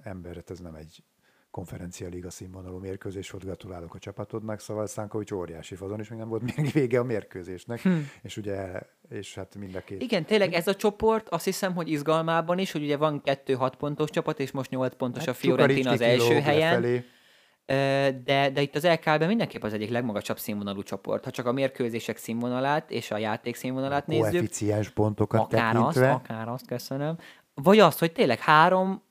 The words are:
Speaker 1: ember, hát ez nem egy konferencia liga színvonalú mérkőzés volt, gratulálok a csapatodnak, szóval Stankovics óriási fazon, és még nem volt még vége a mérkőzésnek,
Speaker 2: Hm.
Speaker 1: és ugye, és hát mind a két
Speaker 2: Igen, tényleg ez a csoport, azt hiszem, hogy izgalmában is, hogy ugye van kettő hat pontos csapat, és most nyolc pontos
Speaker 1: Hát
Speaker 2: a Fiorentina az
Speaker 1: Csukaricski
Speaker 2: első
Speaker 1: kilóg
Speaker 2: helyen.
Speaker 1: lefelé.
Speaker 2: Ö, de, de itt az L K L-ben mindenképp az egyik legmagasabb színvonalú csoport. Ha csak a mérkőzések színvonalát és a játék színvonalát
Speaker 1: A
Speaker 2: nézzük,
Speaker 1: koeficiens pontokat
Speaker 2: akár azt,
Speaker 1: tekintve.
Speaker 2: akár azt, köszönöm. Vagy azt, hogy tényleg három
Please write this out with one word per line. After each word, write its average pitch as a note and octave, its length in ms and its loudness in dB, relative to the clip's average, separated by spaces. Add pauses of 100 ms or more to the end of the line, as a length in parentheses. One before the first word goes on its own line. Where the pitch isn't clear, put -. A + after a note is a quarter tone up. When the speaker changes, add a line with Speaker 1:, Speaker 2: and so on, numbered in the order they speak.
Speaker 1:
ember, F2 320 -12
hát E2+ 140 -14
ez F2 100 -12
nem E2+ 160 -14
egy D#2+ 280 -20 (480)
konferencia F2+ 560 -12
liga F2+ 220 -12
színvonalú F#2 480 -14
mérkőzés F#2+ 540 -10
volt, F#2 120 -14
gratulálok F2+ 520 -12
a F#2 40 -16
csapatodnak, G#2+ 600 -10
szóval G#2+ 280 -6
Stankovics G#2 440 -8
óriási E2+ 440 -8
fazon, G2 240 -8
és G#2+ 100 -12
még A#2 100 -12
nem C3+ 100 -10
volt A2+ 260 -4
még D3 160 0
vége B2+ 280 2
a A#2+ 40 2
mérkőzésnek, G2 760 -8
Speaker 2:
Hm. F#3 80 2 (320)
Speaker 1:
és A2 160 -14
ugye, G2 440 -8 (280)
és G#2 260 -14
hát F#2+ 200 -14
mind G2 200 -12
a F#2 60 -8
két F#2+ 200 -12
Speaker 2:
Igen, G#3 240 -2
tényleg G3 280 2
ez E3+ 140 0
a G3 80 2
csoport, A3 540 0
azt E3 160 -4
hiszem, F#3+ 280 -2
hogy E3+ 160 -4
izgalmában D#3+ 680 2
is, F#3+ 140 -2
hogy D#3 120 -4
ugye C#3+ 140 0
van D3+ 240 0
kettő C#3 320 0
hat B2+ 220 0
pontos D3 340 -2
csapat, D#3 300 -2
és C3+ 120 -4
most C3+ 180 -4
nyolc B2+ 260 -2
pontos B2 300 -4
Speaker 1:
Hát B2 100 -2
Speaker 2:
a - 20 -10
Fiorentina C3+ 540 4
az A#2 60 4
Speaker 1:
Csukaricski A#2+ 240 6
Speaker 2:
első A#2 60 4
Speaker 1:
kilóg A#2+ 160 6
Speaker 2:
helyen. D3+ 380 4
Speaker 1:
lefelé. B2 220 0 (600)
Speaker 2:
Ö, C3+ 80 -2 (500)
de, C#3 260 2
de C3+ 120 0
itt C#3+ 140 -2
az D3+ 100 0
L E3+ 80 6
K D#3+ 120 0
L-ben D#3 220 4
mindenképp G3+ 360 -2
az G#2+ 100 -4
egyik G#2+ 160 -4
legmagasabb A#2 500 -2
színvonalú G2+ 440 -6
csoport. G#2 400 -6
Ha B2+ 80 -8
csak A#2+ 140 -6
a B2 60 2
mérkőzések B2 680 -2
színvonalát B2 720 -2
és A#2 200 -6
a G#2+ 60 -2
játék A2 380 -4
színvonalát C3+ 520 -4
Speaker 1:
A D#3+ 40 -6
Speaker 2:
nézzük, A2+ 180 2
Speaker 1:
koeficiens G#2 600 0
pontokat G#2+ 520 2
Speaker 2:
akár A2+ 340 2
azt, A2+ 180 4
Speaker 1:
tekintve. C3 180 6
Speaker 2:
akár A2+ 360 -4
azt, B2 200 -8
köszönöm. C#3+ 500 -6 (360)
Vagy F3+ 260 8
azt, E3+ 200 8
hogy E3 120 2
tényleg C#3 280 2
három F#3 720 6